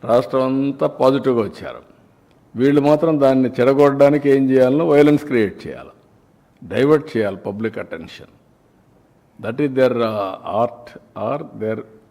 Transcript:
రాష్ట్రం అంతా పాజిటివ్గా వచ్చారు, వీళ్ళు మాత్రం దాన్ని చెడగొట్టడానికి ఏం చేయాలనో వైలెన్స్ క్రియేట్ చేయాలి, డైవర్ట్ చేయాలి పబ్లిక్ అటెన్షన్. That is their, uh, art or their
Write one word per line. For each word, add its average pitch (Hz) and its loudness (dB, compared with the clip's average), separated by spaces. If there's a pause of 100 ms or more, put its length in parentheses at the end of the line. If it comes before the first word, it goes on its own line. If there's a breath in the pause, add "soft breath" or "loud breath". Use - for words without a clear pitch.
రాష్ట్రం 131 0
అంతా 135 -2
పాజిటివ్గా 131 0
వచ్చారు, 82 -10 (720)
వీళ్ళు 139 2
మాత్రం 151 2
దాన్ని 131 2
చెడగొట్టడానికి 139 2
ఏం 135 4
చేయాలనో 131 2
వైలెన్స్ 147 4
క్రియేట్ 107 -2
చేయాలి, 64 -16 (800)
డైవర్ట్ 139 0
చేయాలి 98 -2
పబ్లిక్ 107 -8
అటెన్షన్. - -16 (1080)
That 113 -6
is 147 -2
their, 127 2
uh, 107 -4 (280)
art - -8 (260)
or 113 -8
their 110 -4 (340)